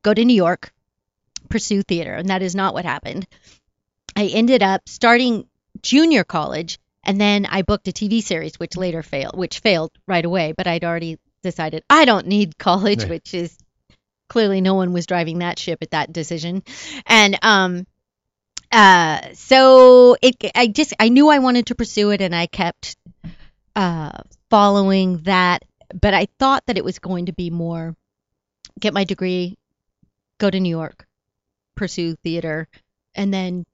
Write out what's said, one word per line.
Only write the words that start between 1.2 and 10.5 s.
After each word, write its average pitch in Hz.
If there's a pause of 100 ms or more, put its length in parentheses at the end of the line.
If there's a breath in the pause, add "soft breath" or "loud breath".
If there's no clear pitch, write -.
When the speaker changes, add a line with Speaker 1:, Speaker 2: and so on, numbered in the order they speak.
Speaker 1:
pursue 202
theater, 165
and 190
that 185
is 185
not 190
what 170
happened. 143 (880 soft breath)
I 208
ended 233
up 190
starting 240 (360)
junior 294
college 151 (260)
and 196
then 202
I 190
booked -
a 175
T 214
V 226
series, 160
which 170
later 170
failed, -
which 180
failed 165 (160)
right 175
away, 170